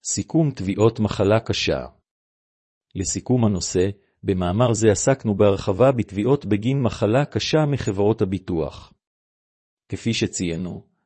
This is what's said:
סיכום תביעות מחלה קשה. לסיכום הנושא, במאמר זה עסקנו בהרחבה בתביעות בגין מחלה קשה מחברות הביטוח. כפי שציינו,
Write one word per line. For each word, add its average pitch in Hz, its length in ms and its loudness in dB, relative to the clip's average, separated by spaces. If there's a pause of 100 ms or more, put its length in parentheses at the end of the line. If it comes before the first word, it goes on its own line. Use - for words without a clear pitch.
סיכום 151 460 0
תביעות 104 500 0
מחלה 107 400 2
קשה. 65 460 -4 (1080)
לסיכום 113 500 -2
הנושא, 92 440 0 (340)
במאמר 98 500 0
זה 107 180 4
עסקנו 113 440 0
בהרחבה 104 580 2
בתביעות 117 540 -2
בגין 113 360 0
מחלה 113 420 0
קשה 151 420 0
מחברות 110 560 0
הביטוח. 92 720 -4 (960)
כפי 113 260 -4
שציינו, 87 680 -4 (240)